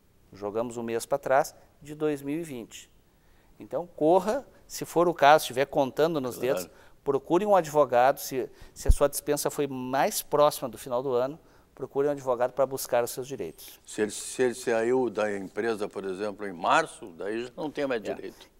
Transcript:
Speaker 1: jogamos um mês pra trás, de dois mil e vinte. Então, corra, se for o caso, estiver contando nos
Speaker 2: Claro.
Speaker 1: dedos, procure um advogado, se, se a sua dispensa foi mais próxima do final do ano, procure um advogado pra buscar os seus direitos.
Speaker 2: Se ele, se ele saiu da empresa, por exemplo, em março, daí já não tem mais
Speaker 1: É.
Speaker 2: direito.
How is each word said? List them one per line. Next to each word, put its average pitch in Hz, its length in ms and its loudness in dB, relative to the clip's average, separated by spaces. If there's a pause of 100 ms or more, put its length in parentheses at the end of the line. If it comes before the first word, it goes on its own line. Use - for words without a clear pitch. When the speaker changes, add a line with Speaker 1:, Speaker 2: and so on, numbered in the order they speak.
(320)
Speaker 1:
jogamos 110 440 -4
um 120 60 -6
mês 117 240 -4
pra 143 120 0
trás, 139 360 2 (260)
de 147 140 -16
dois 151 280 -2
mil 143 180 -6
e - 20 -6
vinte. 127 480 -14 (720)
Então, 127 260 -8
corra, 185 580 2 (220)
se - 180 -10
for 170 220 2
o 170 80 2
caso, 147 300 8
estiver 131 220 -2
contando 147 540 0
nos 123 180 -6
Speaker 2:
Claro. 127 180 -2
Speaker 1:
dedos, 90 140 -8 (340)
procure 151 420 0
um 208 80 4
advogado, 143 640 4
se, 127 320 -6 (220)
se - 160 -2
a - 20 10
sua - 180 4
dispensa 147 400 -2
foi 143 200 -2
mais 131 540 -2
próxima 147 460 2
do 110 100 -12
final 127 260 -4
do 139 80 -2
ano, 131 260 0 (360)
procure 139 320 -2
um 147 60 2
advogado 127 400 0
pra 139 120 2
buscar 131 380 0
os 120 80 -4
seus 127 160 -8
direitos. 104 580 -12
Speaker 2:
Se - 160 -8
ele, 107 120 0
se - 300 -6
ele 123 120 2
saiu 117 560 0
da 104 260 -2
empresa, 101 520 -4
por 98 160 -8
exemplo, 98 420 -6
em 98 60 -8
março, 113 640 -2
daí 110 280 -6
já 123 100 -16
não 160 120 -6
tem 143 160 -4
mais 127 160 -2
Speaker 1:
É. 98 140 -8
Speaker 2:
direito. - 340 -16 (120)